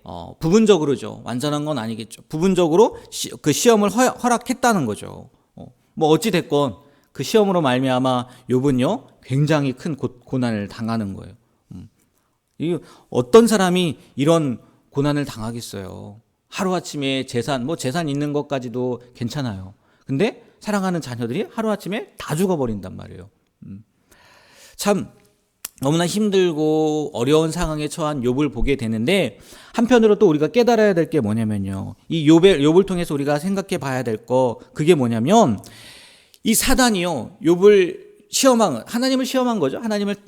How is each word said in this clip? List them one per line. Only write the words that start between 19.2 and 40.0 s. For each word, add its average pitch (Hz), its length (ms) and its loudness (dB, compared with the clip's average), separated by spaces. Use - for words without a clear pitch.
근데 143 360 -2
사랑하는 185 400 -2
자녀들이 123 520 -6
하루아침에 220 640 -6
다 - 160 -8
죽어버린단 123 600 -2
말이에요. 92 320 -16
음, 98 200 -16
참 190 360 -2
너무나 165 260 0
힘들고 156 1040 0
어려운 151 400 2
상황에 156 340 -4
처한 151 360 -4
욥을 131 300 0
보게 123 220 0
되는데, 120 640 -2
한편으로 226 460 4
또 208 100 6
우리가 151 200 2
깨달아야 220 460 4
될 160 140 2
게 156 120 0
뭐냐면요, 101 720 -2
이 156 200 -2
욥의, 165 340 6
욥을 165 220 6
통해서 175 300 -4
우리가 143 240 -2
생각해 190 400 -4
봐야 135 240 -4
될 113 140 -4
거, 127 420 0
그게 156 220 4
뭐냐면 123 640 2
이 220 120 0
사단이요, 190 880 0
욥을 180 640 4
시험한, 220 580 2
하나님을 262 360 -2
시험한 247 360 -2
거죠. 135 180 -2
하나님을, 202 380 -4